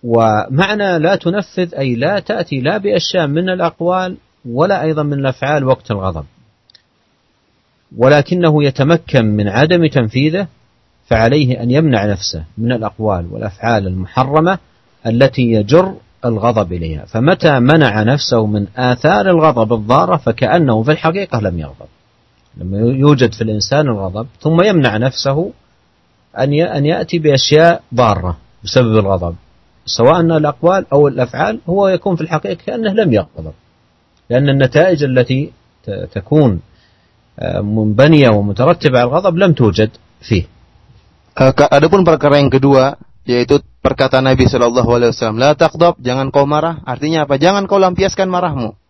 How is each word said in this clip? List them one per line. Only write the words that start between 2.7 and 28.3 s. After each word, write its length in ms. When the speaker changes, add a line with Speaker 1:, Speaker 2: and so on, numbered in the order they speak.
Speaker 1:
بأشياء 480
من 220
الأقوال 680
ولا 320
أيضًا 200
من 100
الأفعال 520
وقت 260
الغضب، 340
ولكنه 680
يتمكن 600
من 240
عدم 380
تنفيذه، 600
فعليه 560
أن 80
يمنع 360
نفسه 380
من 140
الأقوال 600
والأفعال 540
المحرمة 720
التي 360
يجر 520
الغضب 480
إليها. 320
فمتى 560
منع 420
نفسه 440
من 200
آثار 540
الغضب 420
الضارة 440
فكأنه 680
في 100
الحقيقة 480
لم 180
يغضب. 280
لما 220
يوجد 540
في 100
الإنسان 460
الغضب 380
ثم 220
يمنع 340
نفسه 560
أن 140
ي-، 120
أن 220
يأتي 320
بأشياء 640
ضارة 420